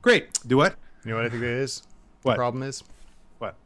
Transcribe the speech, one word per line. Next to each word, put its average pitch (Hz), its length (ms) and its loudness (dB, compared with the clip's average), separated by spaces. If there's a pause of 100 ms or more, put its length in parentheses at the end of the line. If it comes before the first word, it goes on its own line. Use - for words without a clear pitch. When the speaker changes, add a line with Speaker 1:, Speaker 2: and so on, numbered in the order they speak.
Speaker 1:
Great. 226 280 4 (180)
Do 127 100 4
what? 170 180 4 (300)
Speaker 2:
You 113 60 -8
know 110 60 -4
what 117 80 -2
I 117 40 -4
think 117 140 -6
it 120 60 -4
is? 127 340 -6 (400)
Speaker 1:
What? 127 100 2
Speaker 2:
The 104 40 0
problem 123 260 -4
is? 135 200 -10 (540)
Speaker 1:
What? - 160 -8 (120)